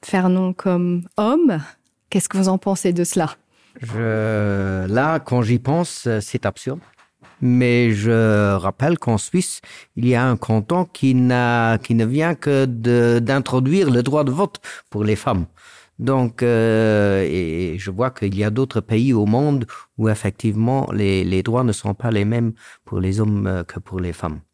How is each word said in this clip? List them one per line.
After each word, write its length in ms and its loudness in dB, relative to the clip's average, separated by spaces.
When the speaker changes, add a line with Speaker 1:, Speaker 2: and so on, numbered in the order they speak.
Speaker 1:
Faire 240 0
nom 240 0
comme 540 -2
homme, 460 2
qu'est-ce 180 -2
que 80 -6
vous 120 2
en 100 2
pensez 340 -2
de 100 0
cela ? 340 -2
Speaker 2:
Je, 1040 -2
là, 340 0
quand 200 -2
j'y 180 2
pense, 480 -2
c'est 240 -8
absurde. 360 -6
Mais 520 4
je 640 2
rappelle 420 -2
qu'en 180 -2
Suisse, 460 -4
il 100 -2
y 80 4
a 120 2
un 100 2
canton 480 0
qui 300 0
n'a, 640 2
qui 160 -4
ne 100 4
vient 300 0
que 320 0
de, 560 2
d'introduire 680 0
le 120 4
droit 220 0
de 80 0
vote 280 -2
pour 120 -4
les 140 2
femmes. 300 -2
Donc, 440 0
euh, 840 2
et 520 -2
je 120 -8
vois 200 -2
qu'il 260 -4
y 80 0
a 60 0
d'autres 320 -2
pays 320 2
au 100 2
monde 420 2
où 140 0
effectivement 840 -2
les, 320 0
les 180 0
droits 220 0
ne 80 2
sont 220 -4
pas 160 -4
les 160 0
mêmes 260 0
pour 160 -6
les 180 0
hommes, 280 0
euh, 180 -4
que 140 -12
pour 200 -10
les 140 -4
femmes. 280 -8